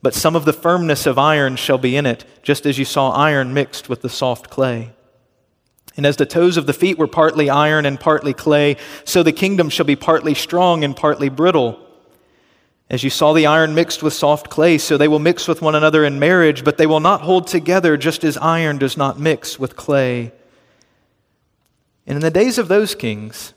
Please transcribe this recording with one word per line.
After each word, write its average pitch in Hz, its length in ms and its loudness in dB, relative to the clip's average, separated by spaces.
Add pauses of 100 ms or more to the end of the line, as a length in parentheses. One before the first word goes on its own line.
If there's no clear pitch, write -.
but 131 120 -2
some 165 200 0
of 151 100 0
the 151 80 2
firmness 170 520 -2
of 131 140 0
iron 143 360 2
shall 131 220 -2
be 127 180 0
in 143 120 0
it, 117 180 -6 (160)
just 143 240 -2
as - 140 -2
you 135 60 -2
saw 135 260 0
iron 139 420 0
mixed - 340 -4
with 123 140 -8
the 131 80 -8
soft 127 400 -6
clay. 120 400 -4 (1040)
And 143 120 0
as 143 100 0
the 147 80 2
toes 175 320 2
of 156 80 -2
the 139 80 0
feet 185 240 0
were 160 80 2
partly 156 460 2
iron 151 340 2
and 139 140 -2
partly 151 340 0
clay, 147 440 0 (280)
so - 160 2
the 160 100 4
kingdom 185 380 0
shall 147 160 -2
be 143 100 2
partly 160 380 0
strong 170 500 0
and 143 140 -4
partly 151 320 -2
brittle. 135 480 0 (1120)
As 123 140 -4
you 135 80 -2
saw 151 200 2
the 156 140 4
iron 156 300 4
mixed 165 260 -2
with 156 100 0
soft 147 380 -2
clay, 160 300 2
so 147 180 -2
they 147 100 4
will 151 120 2
mix 170 280 -2
with 165 140 -2
one 156 140 0
another 156 280 4
in 139 140 0
marriage, 156 460 2
but 147 160 0
they 160 80 4
will 156 120 2
not 170 220 2
hold 180 240 0
together, 170 500 0
just 151 280 -4
as 151 140 -2
iron 160 420 -2
does 135 180 -2
not 139 220 -2
mix 151 400 -4
with 131 160 -8
clay. 127 560 -2 (1800)
And 139 80 -6
in 143 60 -6
the 160 100 0
days 226 260 2
of 202 120 -2
those 208 260 2
kings 107 600 -10